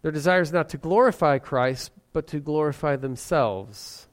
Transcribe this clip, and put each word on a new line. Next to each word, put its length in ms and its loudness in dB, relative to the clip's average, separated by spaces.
Their 100 -2
desire 300 2
is 100 -2
not 180 0
to 80 -10
glorify 600 4
Christ, 520 -2
but 140 -4
to 120 -6
glorify 580 -2
themselves. 1160 -4